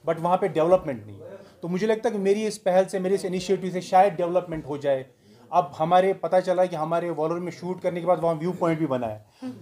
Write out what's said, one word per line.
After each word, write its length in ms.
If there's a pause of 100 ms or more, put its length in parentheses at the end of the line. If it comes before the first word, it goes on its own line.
but 120
वहाँ 160
पे 120
development 580
नहीं 140
है। 180 (240)
तो 60
मुझे 180
लगता 220
है 40
कि 60
मेरी 280
इस 120
पहल 260
से, 140
मेरे 160
इस 100
initiative 460
से 100
शायद 340
development 520
हो 120
जाए। 280 (460)
अब 260
हमारे 360
पता 260
चला 260
कि 100
हमारे 340
वॉलोर 300
में 120
shoot 280
करने 200
के 60
बाद 120
वहाँ 160
व्यू 180
पॉइंट 260
भी 80
बना 200
है। 200 (360)